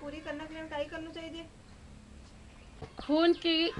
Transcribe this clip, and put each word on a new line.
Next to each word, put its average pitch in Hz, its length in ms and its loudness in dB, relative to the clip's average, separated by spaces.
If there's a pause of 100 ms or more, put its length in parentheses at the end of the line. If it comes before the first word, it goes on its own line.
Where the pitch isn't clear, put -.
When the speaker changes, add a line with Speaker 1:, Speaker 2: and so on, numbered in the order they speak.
Speaker 1:
पूरी 294 200 -8
करने 311 260 -6
के 311 80 -10
लिए 320 120 -6
काई 294 180 -2
करना 320 260 -6
चाहिए? 330 360 -8 (1500)
Speaker 2:
खून 320 360 8
की 330 340 4 (120)